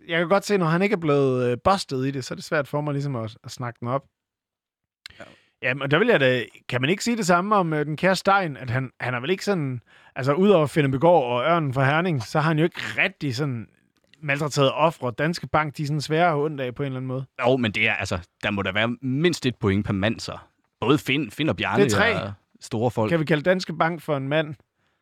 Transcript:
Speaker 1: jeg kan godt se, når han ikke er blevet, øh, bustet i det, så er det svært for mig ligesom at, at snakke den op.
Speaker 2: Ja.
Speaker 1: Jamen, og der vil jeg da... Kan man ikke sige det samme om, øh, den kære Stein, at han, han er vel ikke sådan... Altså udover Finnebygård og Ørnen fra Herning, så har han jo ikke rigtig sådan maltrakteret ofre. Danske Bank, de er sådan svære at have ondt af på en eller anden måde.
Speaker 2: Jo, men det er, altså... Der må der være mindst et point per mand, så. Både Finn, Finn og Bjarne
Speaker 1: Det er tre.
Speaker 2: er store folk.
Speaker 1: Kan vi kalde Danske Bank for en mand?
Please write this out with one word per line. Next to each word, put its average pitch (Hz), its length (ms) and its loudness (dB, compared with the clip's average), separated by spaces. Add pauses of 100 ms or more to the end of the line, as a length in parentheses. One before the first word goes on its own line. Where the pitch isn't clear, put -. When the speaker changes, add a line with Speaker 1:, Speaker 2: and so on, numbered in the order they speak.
Speaker 1:
jeg 165 120 0
kan 170 100 0
godt 196 160 2
se, 202 120 2
når 180 80 0
han 165 160 2
ikke 202 120 2
er 196 60 0
blevet, 139 520 2
øh, 120 120 -2
bustet 147 440 0
i 139 40 -2
det, 135 140 -8
så - 80 -12
er - 20 -8
det 170 100 -12
svært 147 220 -2
for 147 140 -4
mig 147 120 -4
ligesom 139 220 -4
at, 110 280 -8
at 131 80 -16
snakke 120 280 -10
den 120 80 -8
op. 135 180 -2 (1120)
Speaker 2:
Ja. - 40 -20 (380)
Speaker 1:
Jamen, 127 200 -2
og 139 100 -4
der 151 80 4
vil 240 80 4
jeg 202 120 6
da... 127 260 4 (240)
Kan 123 120 -2
man 135 80 2
ikke 190 140 0
sige 233 140 0
det 214 80 -2
samme 185 300 2
om, 170 180 2
øh, 151 120 0
den 147 120 -4
kære 190 180 2
Stein, 190 420 0
at 120 120 -10
han, 127 300 -2
han 127 140 -4
er 123 60 -4
vel 131 100 -4
ikke 196 160 -4
sådan... 143 360 -2 (340)
Altså 135 180 0
udover 185 340 6
Finnebygård 143 580 4
og 120 260 0
Ørnen 156 220 0
fra 135 120 2
Herning, 156 380 0
så - 160 -2
har 147 100 2
han 160 80 2
jo 156 60 4
ikke - 160 -2 (180)
rigtig 156 380 -2
sådan 127 320 -6 (540)
maltrakteret 143 520 0
ofre. 143 440 0
Danske 156 300 -2
Bank, 151 300 -2
de 156 60 -4
er 139 40 -4
sådan 147 140 -2
svære 156 240 0
at 175 60 4
have 147 140 0
ondt 151 160 -6
af 123 140 -6
på 143 80 -6
en - 40 -4
eller 131 100 -6
anden 131 100 -8
måde. 131 180 -6 (160)
Speaker 2:
Jo, 127 160 4
men 117 140 0
det 110 160 0
er, 107 60 2
altså... 98 260 -4 (240)
Der 104 80 -2
må 101 100 -2
der 95 100 -2
være 107 160 2 (140)
mindst 139 440 0
et 127 100 0
point 101 300 2
per 113 80 -2
mand, 101 260 0
så. - 180 -10 (420)
Både 135 180 4
Finn, 135 340 -2
Finn 151 180 -2
og 107 80 0
Bjarne 107 260 2
Speaker 1:
Det 131 100 4
er - 40 2
tre. 226 140 2
Speaker 2:
er 101 200 -4 (280)
store 117 320 -2
folk. 107 180 -2
Speaker 1:
Kan 165 100 2
vi 156 60 -2
kalde 151 180 0
Danske 185 300 0
Bank 165 280 -2
for 147 160 -4
en 135 100 -6
mand? 151 280 -2 (460)